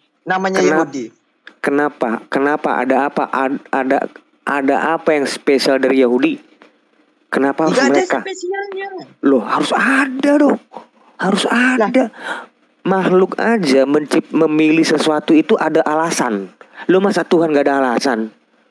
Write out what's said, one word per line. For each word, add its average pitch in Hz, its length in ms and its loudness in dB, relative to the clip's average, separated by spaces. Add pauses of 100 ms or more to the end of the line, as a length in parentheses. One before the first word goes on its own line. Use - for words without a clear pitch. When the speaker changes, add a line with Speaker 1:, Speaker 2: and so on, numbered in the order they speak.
(260)
Speaker 1:
Namanya 190 340 -2
Speaker 2:
Kenapa? 147 140 2 (100)
Speaker 1:
Yahudi. 139 220 -8 (540)
Speaker 2:
Kenapa? 143 500 -2 (180)
Kenapa? 143 480 -2
Ada 131 200 0 (120)
apa? 143 200 -4
Ad-, 135 420 -4
ada, 135 400 -2 (340)
ada 139 320 0 (160)
apa 165 200 -2
yang 143 140 0
spesial 135 520 0
dari 131 240 2
Yahudi? 127 400 2 (880)
Kenapa 139 340 -2
harus 156 140 0
Speaker 1:
Nggak 262 100 2
ada 285 80 2
Speaker 2:
mereka? 359 240 0
Speaker 1:
spesialnya. 392 680 -8 (340)
Speaker 2:
Loh, 269 180 2
harus - 320 -4
ada 269 640 0
dong. 277 220 2 (580)
Harus 190 300 -2
Speaker 1:
Lah. 254 340 0
Speaker 2:
ada. 240 260 2 (760)
Makhluk 185 560 0
aja 151 480 2
mencip-, 147 460 0
memilih 156 520 2
sesuatu 151 480 0
itu 156 240 4
ada 160 260 0
alasan. 151 680 -2 (360)
Lu 175 120 4
masa 190 240 0
Tuhan 165 280 2
nggak 143 160 2
ada 139 140 2
alasan? 117 540 -2 (380)